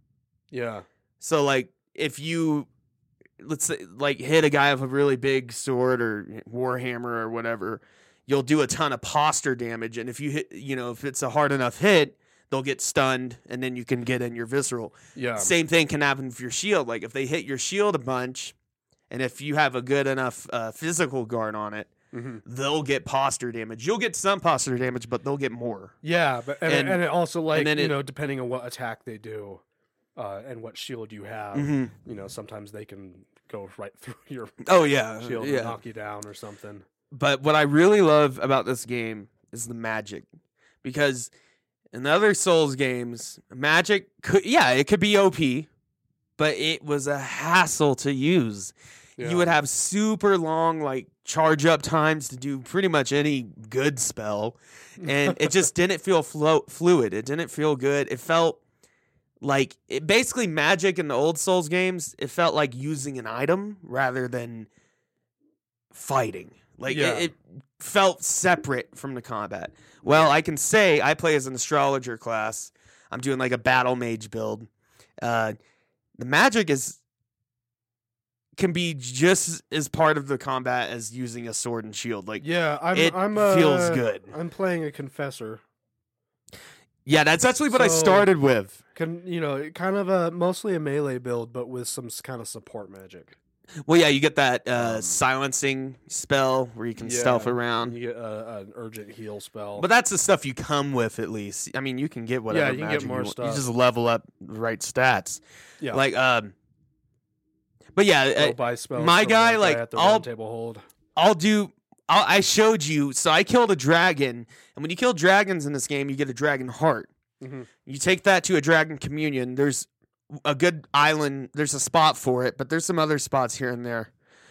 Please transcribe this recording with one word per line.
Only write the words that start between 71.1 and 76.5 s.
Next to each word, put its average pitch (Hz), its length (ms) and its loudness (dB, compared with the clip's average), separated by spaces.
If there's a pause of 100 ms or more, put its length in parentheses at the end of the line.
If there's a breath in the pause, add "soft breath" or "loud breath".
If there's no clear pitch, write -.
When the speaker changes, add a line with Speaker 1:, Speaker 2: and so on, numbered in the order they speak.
Speaker 2:
play 160 220 0
as 131 100 -4
an 131 80 -8
astrologer 135 640 -2
class. 113 540 -6 (380 soft breath)
I'm 123 100 -10
doing, 131 180 -2
like, 127 140 -2
a 123 60 0
battle 127 380 2
mage 113 340 -6
build. 110 360 -8 (560 soft breath)
Uh, 113 320 0 (640)
the 123 80 -10
magic 202 420 4